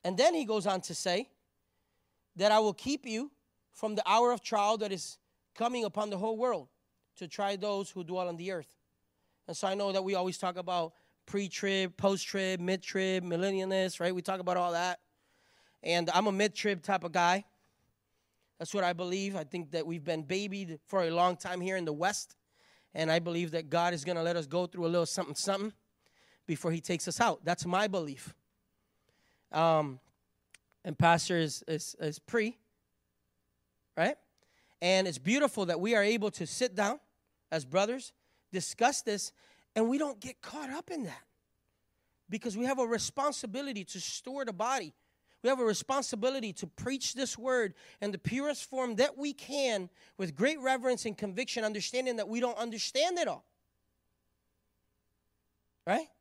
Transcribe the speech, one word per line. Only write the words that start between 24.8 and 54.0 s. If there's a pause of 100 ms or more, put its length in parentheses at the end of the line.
a
little
something,
something (720)
before
he
takes
us
out.
That's
my
belief. (1160)
Um, (840)
and
pastor
is,
is,
is
pre, (1400)
right? (640)
And
it's
beautiful
that
we
are
able
to
sit
down (520)
as
brothers, (400)
discuss
this, (420)
and
we
don't
get
caught
up
in
that (1040)
because
we
have
a
responsibility
to
store
the
body. (480)
We
have
a
responsibility
to
preach
this
word (260)
in
the
purest
form
that
we
can (280)
with
great
reverence
and
conviction,
understanding
that
we
don't
understand
it
all. (2500)